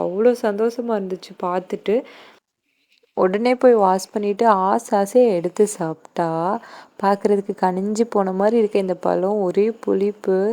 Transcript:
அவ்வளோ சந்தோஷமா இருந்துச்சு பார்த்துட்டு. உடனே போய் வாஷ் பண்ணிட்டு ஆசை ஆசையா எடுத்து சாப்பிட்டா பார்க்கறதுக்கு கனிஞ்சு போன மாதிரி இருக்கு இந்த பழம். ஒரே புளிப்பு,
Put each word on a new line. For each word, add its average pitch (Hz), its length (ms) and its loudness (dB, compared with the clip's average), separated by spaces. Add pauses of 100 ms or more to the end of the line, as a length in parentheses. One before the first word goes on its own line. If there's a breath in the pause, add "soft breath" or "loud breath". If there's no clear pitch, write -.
அவ்வளோ 214 420 0
சந்தோஷமா 226 540 -2
இருந்துச்சு 190 340 -10 (140)
பார்த்துட்டு. 185 500 -4 (1200 loud breath)
உடனே 208 340 2 (100)
போய் 247 200 6
வாஷ் 190 320 2
பண்ணிட்டு 202 320 -2 (220)
ஆசை 226 320 -2
ஆசையா 240 260 4 (140)
எடுத்து 175 240 0 (100)
சாப்பிட்டா 165 560 -6 (720 loud breath)
பார்க்கறதுக்கு 202 600 0
கனிஞ்சு 196 520 0
போன 190 260 0
மாதிரி 214 220 2
இருக்கு 208 240 0
இந்த 185 180 -2
பழம். 185 440 0
ஒரே 190 180 0 (180)
புளிப்பு, 196 540 -2 (160)